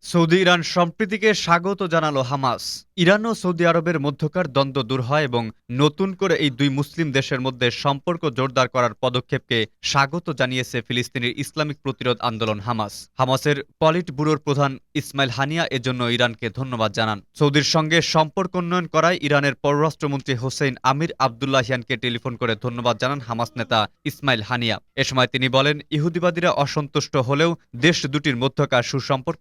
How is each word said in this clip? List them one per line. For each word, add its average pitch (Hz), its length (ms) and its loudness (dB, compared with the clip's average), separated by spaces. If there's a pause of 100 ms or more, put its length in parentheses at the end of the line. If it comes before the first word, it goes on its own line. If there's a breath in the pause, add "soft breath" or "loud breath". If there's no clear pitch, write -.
সৌদি 170 380 4
ইরান 175 220 4
সম্প্রীতিকে 185 720 0
স্বাগত 170 480 0
জানালো 156 400 0
হামাস। 127 400 -2 (340)
ইরান 190 300 6
ও 233 80 0
সৌদি 175 320 -2
আরবের 165 340 2
মধ্যকার 147 520 -2
দ্বন্দ্ব 135 300 0
দূর 127 180 -2
হয় 143 240 0
এবং 120 260 -2 (200)
নতুন 147 440 2
করে 185 200 0
এই 147 160 2
দুই 135 180 0
মুসলিম 143 440 -2
দেশের 131 280 -2
মধ্যে 127 300 0
সম্পর্ক 143 600 -4
জোরদার 123 380 0
করার 120 320 0
পদক্ষেপকে 127 580 -2 (240)
স্বাগত 139 480 0
জানিয়েছে 127 520 -2
ফিলিস্তিনের 120 560 -4
ইসলামিক 147 440 -4
প্রতিরোধ 120 380 -2
আন্দোলন 110 400 -2
হামাস। 107 340 -4 (240)
হামাসের 131 380 2 (240)
পলিট 165 300 2
ব্যুরোর 151 280 0
প্রধান 139 400 0 (160)
ইসমাইল 139 360 -2
হানিয়া 147 400 -2
এজন্য 127 340 -2
ইরানকে 120 460 0
ধন্যবাদ 120 420 -2
জানান। 107 260 -2 (200)
সৌদির 143 360 4
সঙ্গে 160 280 2
সম্পর্ক 165 520 0
উন্নয়ন 180 320 -2
করায় 165 360 2
ইরানের 143 320 2
পররাষ্ট্রমন্ত্রী 143 800 0
হোসেইন 131 480 -2
আমির 143 360 0
আবদুল্লাহিয়ানকে 127 800 0
টেলিফোন 120 400 -4
করে 113 200 0
ধন্যবাদ 120 420 -2
জানান 139 220 -2
হামাস 117 360 -4
নেতা 117 220 0 (260)
ইসমাইল 131 380 -2
হানিয়া। 117 340 -2 (200)
এ 135 80 0
সময় 127 220 2
তিনি 131 220 -2
বলেন, 135 280 2 (140)
ইহুদিবাদীরা 170 600 0
অসন্তুষ্ট 143 680 -2
হলেও 139 340 2 (260)
দেশ 156 300 4
দুটির 143 300 0
মধ্যকার 131 460 2
সুসম্পর্ক 135 580 -2